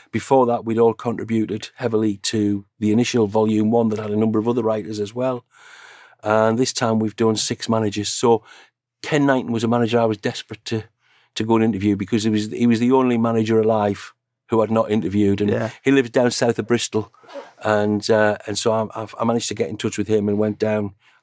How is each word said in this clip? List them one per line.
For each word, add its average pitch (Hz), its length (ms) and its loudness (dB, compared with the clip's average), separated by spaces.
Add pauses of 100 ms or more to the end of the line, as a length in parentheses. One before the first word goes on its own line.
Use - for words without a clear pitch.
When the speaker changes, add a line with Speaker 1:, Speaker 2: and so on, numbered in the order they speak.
(120)
Speaker 1:
Before 127 360 2
that, 117 180 -2
we'd 113 140 0
all 117 160 4
contributed 110 800 -4
heavily 110 480 0
to 104 420 -2 (140)
the 107 120 0
initial 117 360 2
Volume 107 420 2
One 113 200 2
that 104 100 -4
had 107 100 -8
a 104 60 -4
number 110 240 0
of 110 80 -2
other 120 160 0
writers 110 360 -4
as 104 140 -6
well. 123 320 -6 (800)
And 110 340 2
this 127 160 0
time 113 260 0
we've 110 160 -2
done 113 200 2
six - 340 -4
managers. 104 400 0
So 117 340 2 (600)
Ken 147 240 0
Knighton 127 240 0
was 113 120 -2
a 113 40 2
manager 120 320 2
I 117 60 2
was 110 120 0
desperate - 480 -10
to, 110 180 -6 (520)
to 110 80 -4
go 113 120 2
and 113 80 4
interview 104 320 2
because 101 280 -2
he 113 80 0
was, 107 200 0
he 120 140 -2
was 117 140 4
the 123 140 2
only 127 260 2
manager 113 400 2
alive 107 520 0 (360)
who 110 160 2
I'd 104 80 -2
not 113 180 2
interviewed. 101 520 2
And 104 100 0
Speaker 2:
Yeah. 113 180 -2 (140)
Speaker 1:
he 139 80 2
lives 131 180 2
down 123 220 2
south 117 260 0
of 107 100 -4
Bristol. 110 460 -2 (500)
And, 104 460 0
uh, 107 280 2 (100)
and 104 100 -6
so 113 140 0
I, 110 320 -4
I've, 104 160 -14
I 117 60 -4
managed 117 240 -2
to 104 60 -8
get 113 140 -4
in 107 80 -10
touch - 220 -6
with 101 80 -4
him 107 220 0
and 104 100 0
went 107 200 -2
down, 107 360 -2 (280)